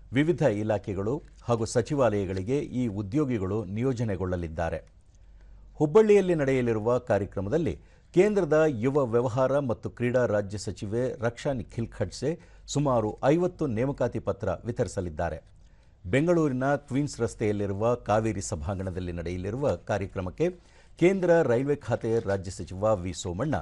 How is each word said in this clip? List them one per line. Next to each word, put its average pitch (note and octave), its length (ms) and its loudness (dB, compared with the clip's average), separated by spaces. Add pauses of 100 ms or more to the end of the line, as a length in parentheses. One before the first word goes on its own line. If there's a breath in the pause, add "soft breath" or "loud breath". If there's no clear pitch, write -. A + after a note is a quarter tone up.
(120)
ವಿವಿಧ D3 300 2
ಇಲಾಖೆಗಳು G#2+ 720 0 (280)
ಹಾಗೂ A2+ 220 0
ಸಚಿವಾಲಯಗಳಿಗೆ G#2+ 960 0 (220)
ಈ B2+ 60 0
ಉದ್ಯೋಗಿಗಳು G#2 800 -2
ನಿಯೋಜನೆಗೊಳ್ಳಲಿದ್ದಾರೆ. F2+ 1120 -2 (1000 soft breath)
ಹುಬ್ಬಳ್ಳಿಯಲ್ಲಿ F#3+ 540 6
ನಡೆಯಲಿರುವ B2 640 2
ಕಾರ್ಯಕ್ರಮದಲ್ಲಿ G2+ 760 -2 (400 soft breath)
ಕೇಂದ್ರದ F3+ 520 4
ಯುವ C3+ 400 2
ವ್ಯವಹಾರ B2+ 520 2
ಮತ್ತು C3 320 -4
ಕ್ರೀಡಾ B2 360 2
ರಾಜ್ಯ G#2 320 -2
ಸಚಿವೆ G#2+ 440 -6 (180)
ರಕ್ಷಾ A#2+ 320 -2
ನಿಖಿಲ್ A2+ 440 -6
ಖಡ್ಸೆ A2+ 340 -4 (360 soft breath)
ಸುಮಾರು B2 580 0
ಐವತ್ತು F3 420 2
ನೇಮಕಾತಿ B2+ 520 -2
ಪತ್ರ G2+ 300 -4 (160)
ವಿತರಿಸಲಿದ್ದಾರೆ. F2 760 -4 (680 soft breath)
ಬೆಂಗಳೂರಿನ C#3 600 2 (100)
ಕ್ವೀನ್ಸ್ C#3 440 -4
ರಸ್ತೆಯಲ್ಲಿರುವ G#2 720 0
ಕಾವೇರಿ A2 460 0
ಸಭಾಂಗಣದಲ್ಲಿ F2+ 720 -6
ನಡೆಯಲಿರುವ F2+ 640 -4
ಕಾರ್ಯಕ್ರಮಕ್ಕೆ F#2+ 680 -4 (520 soft breath)
ಕೇಂದ್ರ F3+ 320 4 (120)
ರೈಲ್ವೆ C3+ 340 2
ಖಾತೆ A2+ 420 0
ರಾಜ್ಯ G2 320 -2
ಸಚಿವ F#2+ 460 -2
ವಿ F2+ 160 -6
ಸೋಮಣ್ಣ G2 500 -4